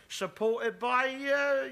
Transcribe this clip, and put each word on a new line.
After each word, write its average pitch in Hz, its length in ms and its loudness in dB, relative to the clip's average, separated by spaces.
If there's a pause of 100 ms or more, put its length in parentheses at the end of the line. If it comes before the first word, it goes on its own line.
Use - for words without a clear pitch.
supported 220 680 -2
by, 247 300 2
uh, 277 640 0